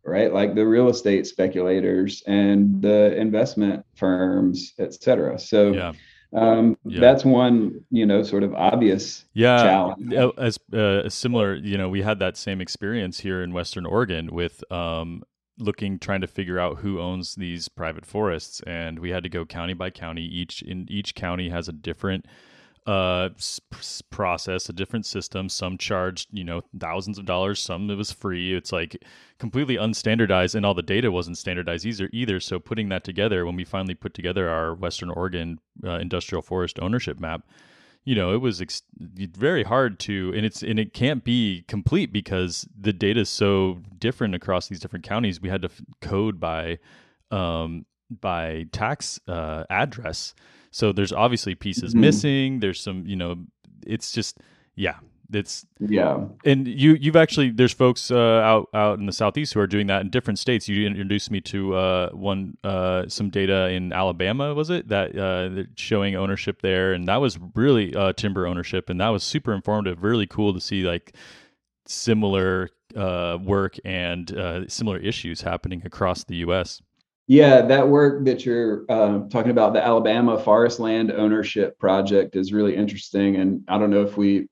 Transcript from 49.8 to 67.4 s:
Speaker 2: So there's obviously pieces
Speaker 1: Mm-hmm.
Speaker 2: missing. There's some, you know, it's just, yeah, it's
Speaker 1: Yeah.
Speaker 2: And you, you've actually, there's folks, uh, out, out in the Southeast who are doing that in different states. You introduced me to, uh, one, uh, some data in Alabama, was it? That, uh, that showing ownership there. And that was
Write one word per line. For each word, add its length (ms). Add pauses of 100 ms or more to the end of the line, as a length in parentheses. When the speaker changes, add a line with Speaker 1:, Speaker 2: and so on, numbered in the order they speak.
Speaker 2:
So 220
there's 220
obviously 420
pieces 380
Speaker 1:
Mm-hmm. 80
Speaker 2:
missing. 580
There's 220
some, 260
you 80
know, 220 (500)
it's 240
just, 280 (360)
yeah, 220 (340)
it's 340 (140)
Speaker 1:
Yeah. 460 (180)
Speaker 2:
And 240
you, 280
you've 200
actually, 360
there's 200
folks, 400
uh, 320
out, 300
out 260
in 60
the 80
Southeast 400
who 80
are 60
doing 200
that 140
in 80
different 280
states. 300
You 180
introduced 460
me 100
to, 340
uh, 340
one, 560
uh, 420
some 220
data 400
in 240
Alabama, 600
was 160
it? 200
That, 280
uh, 380
that 200
showing 420
ownership 440
there. 300
And 160
that 140
was 180 (160)